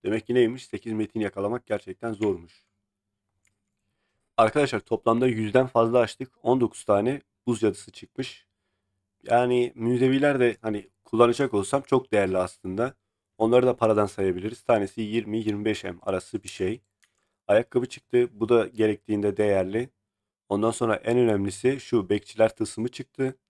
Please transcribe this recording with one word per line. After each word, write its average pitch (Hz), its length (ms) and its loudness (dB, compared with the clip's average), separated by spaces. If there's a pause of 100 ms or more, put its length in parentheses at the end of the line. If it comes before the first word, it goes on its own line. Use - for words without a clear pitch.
Demek 107 220 -4
ki 123 80 -4
neymiş? 123 320 0
Sekiz 110 260 -10
metin 107 280 -4
yakalamak 104 460 -6
gerçekten 107 460 -8
zormuş. 95 540 -6 (1700)
Arkadaşlar 117 440 2
toplamda 117 460 0
yüzden 110 400 2
fazla 117 320 2
açtık. 123 320 -2 (120)
On 127 180 2
dokuz - 240 -4
tane 110 360 0 (260)
buz 117 140 -2
cadısı 107 300 -2
çıkmış. - 560 -14 (760)
Yani 123 520 2
münzeviler 131 640 0
de 120 220 2
hani 104 280 -8 (140)
kullanacak 120 500 2
olsam 104 280 0
çok 127 300 0
değerli 95 260 2
aslında. 95 560 -4 (440)
Onları 123 280 4
da 123 100 2
paradan 107 300 2
sayabiliriz. 95 560 -4
Tanesi 107 380 0
yirmi 107 380 -4
yirmi 104 260 -4
beş 107 200 -4
M 92 180 -8
arası 95 400 -6
bir 95 60 -16
şey. 98 320 -6 (680)
Ayakkabı 120 400 2
çıktı. 123 540 -2
Bu 110 80 -2
da 113 180 4
gerektiğinde 104 680 -2
değerli. 101 540 0 (580)
Ondan 104 220 0
sonra 113 260 -2
en 120 220 0
önemlisi 117 640 0
şu 101 280 -2
bekçiler 107 480 0
tılsımı 113 320 -6
çıktı. 131 500 -8 (120)